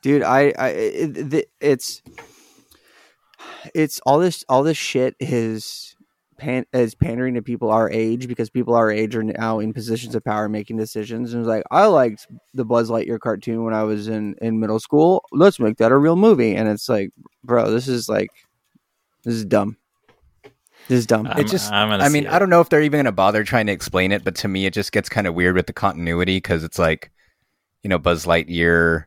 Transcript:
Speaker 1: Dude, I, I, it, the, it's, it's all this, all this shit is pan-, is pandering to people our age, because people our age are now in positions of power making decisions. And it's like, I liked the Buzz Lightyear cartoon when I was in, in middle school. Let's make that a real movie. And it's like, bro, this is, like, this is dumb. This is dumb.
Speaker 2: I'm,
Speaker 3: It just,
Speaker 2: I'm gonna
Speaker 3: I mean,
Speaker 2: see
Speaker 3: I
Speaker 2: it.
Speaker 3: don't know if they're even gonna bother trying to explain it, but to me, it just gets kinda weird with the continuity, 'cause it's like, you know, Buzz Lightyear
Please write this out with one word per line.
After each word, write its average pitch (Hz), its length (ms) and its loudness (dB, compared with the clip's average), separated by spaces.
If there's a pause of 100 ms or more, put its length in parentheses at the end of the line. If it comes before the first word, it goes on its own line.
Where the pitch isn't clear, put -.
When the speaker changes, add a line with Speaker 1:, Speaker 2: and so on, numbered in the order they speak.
Speaker 1:
Dude, 139 200 2
I, 131 360 4
I, 131 100 0
it, 113 600 -4
the, 151 160 0 (140)
it's, - 420 -2 (1700)
it's 156 260 -2
all 143 180 2
this, 175 300 0
all 131 140 2
this 156 140 0
shit - 440 -2
is 113 760 -6 (440)
pan-, 127 340 -4
is 120 220 0
pandering 123 400 -2
to 117 80 -4
people 113 280 -4
our 110 200 2
age, 113 360 -2
because 120 240 -6
people 120 240 -2
our 113 160 4
age 107 240 -2
are 113 80 -2
now 113 380 -4
in 110 120 -4
positions 117 420 -6
of 110 100 -4
power 107 240 -2
making 107 280 -8
decisions. 113 580 -8
And 120 80 -4
it's 113 60 -2
like, 110 220 0
I 185 160 4
liked 131 400 2 (280)
the 131 100 -4
Buzz 117 260 0
Lightyear 113 300 -4
cartoon 113 440 -4
when 113 100 -2
I 110 100 -2
was 107 240 -4
in, 107 340 -6
in 113 160 -2
middle 110 220 -2
school. 165 500 2
Let's 185 300 4
make 113 160 0
that 113 160 4
a 131 40 6
real 156 200 4
movie. 156 400 4
And 110 120 0
it's 107 200 -4
like, 101 220 -2 (340)
bro, 117 260 0
this 123 160 -2
is, 120 220 -4
like, 104 220 -2 (920)
this 117 100 -2
is 110 100 -6
dumb. 104 320 0 (1120)
This 127 100 4
is 113 80 -2
dumb. 110 220 0
Speaker 2:
I'm, - 100 -4
Speaker 3:
It 143 80 0
just, - 240 -4
Speaker 2:
I'm 104 200 0
gonna 101 120 0
Speaker 3:
I - 60 4
mean, 147 160 2
Speaker 2:
see - 40 -8
Speaker 3:
I 160 80 0
Speaker 2:
it. - 40 6
Speaker 3:
don't 196 100 2
know 175 100 6
if 165 80 2
they're 151 140 4
even 151 160 0
gonna 131 140 2
bother 101 320 2
trying 110 220 0
to 101 60 0
explain 92 380 0
it, 101 140 -2
but 92 120 -2
to - 120 -6
me, 95 180 -2
it 92 60 -2
just 101 180 -4
gets - 180 -2
kinda 101 220 -2
weird 90 240 2
with 90 140 0
the - 40 -10
continuity, 87 680 -2
'cause 82 240 -2
it's - 140 -10
like, 80 340 0 (720)
you 104 40 -6
know, 90 100 0
Buzz 82 280 -2
Lightyear 85 800 2